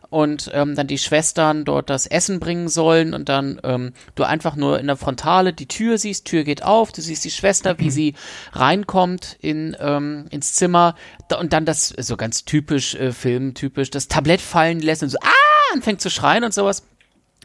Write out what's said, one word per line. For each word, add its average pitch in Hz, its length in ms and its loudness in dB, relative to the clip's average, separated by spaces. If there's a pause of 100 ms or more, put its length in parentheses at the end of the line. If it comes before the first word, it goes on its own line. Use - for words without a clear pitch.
und, 151 460 0
ähm, 143 220 0
dann 143 100 -2
die 135 120 -4
Schwestern 151 680 0
dort 143 260 -2
das 135 160 -2
Essen 180 340 -2
bringen 175 280 -4
sollen 160 440 2
und 143 160 -8
dann, 139 360 -2
ähm, 127 280 -4 (220)
du 143 80 -2
einfach 156 340 -2
nur 143 220 0
in 135 80 -6
der 143 100 0
Frontale 175 560 0
die 147 160 -12
Tür 226 300 0
siehst, 202 280 -6
Tür 160 180 0
geht 147 180 -4
auf, 220 300 2
du - 100 -12
siehst 160 220 -8
die 165 60 -8
Schwester, 185 480 0
wie 156 120 0
sie 147 240 0 (380)
reinkommt 180 880 0
in, 156 400 -4
ähm, 147 500 -2
ins 143 240 -6
Zimmer 175 400 4 (340)
da, - 100 0
und 165 140 -2
dann 320 140 2
das, 160 220 0
so - 280 -6
ganz 113 280 -6
typisch, 147 500 0
äh, 131 180 -4
filmtypisch, 131 800 -4
das 143 180 -6
Tablett 156 320 2
fallen 165 400 2
lässt 156 220 0
und 147 80 -2
so, - 120 -4
"Ah", 571 520 6
anfängt 220 260 -2
zu 185 100 -4
schreien 175 340 2
und 226 100 -2
sowas. - 300 0 (600)